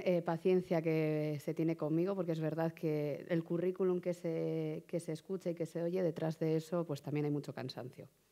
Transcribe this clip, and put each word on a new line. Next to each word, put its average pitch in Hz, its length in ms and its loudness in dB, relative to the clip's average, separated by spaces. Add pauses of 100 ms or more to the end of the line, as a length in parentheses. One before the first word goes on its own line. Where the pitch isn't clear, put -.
eh, 175 160 4
paciencia 175 600 2
que 151 580 2
se 160 140 -4
tiene 160 200 2
conmigo, 165 380 0
porque 175 200 -2
es 160 60 -2
verdad 160 340 0
que 151 560 -2
el 165 140 2
currículum 180 560 2
que 175 140 -2
se, 160 720 -2
que 170 120 -2
se 165 120 -6
escucha 180 380 -6
y 170 60 -2
que 165 100 -4
se 165 160 -6
oye, 175 220 0
detrás 160 340 0
de 160 180 2
eso, 165 300 0
pues 147 160 -4
también 147 240 0
hay 147 60 2
mucho 143 200 -2
cansancio. 123 580 -10 (220)